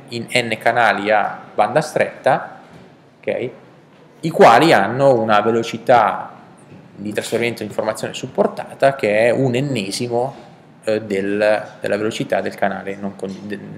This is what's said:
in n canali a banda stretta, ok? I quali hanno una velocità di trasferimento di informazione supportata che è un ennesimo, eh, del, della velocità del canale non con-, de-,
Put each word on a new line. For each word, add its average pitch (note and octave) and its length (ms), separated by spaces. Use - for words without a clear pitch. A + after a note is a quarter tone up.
in A#2 220
n A#2 280
canali G#2+ 520
a G#2 280
banda A2 260
stretta, - 800
ok? G#2 300
I E3 100
quali D3+ 420
hanno B2 420
una A2 260
velocità A2+ 920
di G2+ 180
trasferimento A2 500
di G#2+ 60
informazione G#2+ 460
supportata C#3 800
che G#2+ 300
è A#2+ 40
un B2 240
ennesimo, B2 800
eh, G#2+ 180
del, G#2 640
della G#2 160
velocità G#2+ 440
del G2+ 140
canale G2 420
non G2+ 200
con-, F#2+ 260
de-, G2+ 180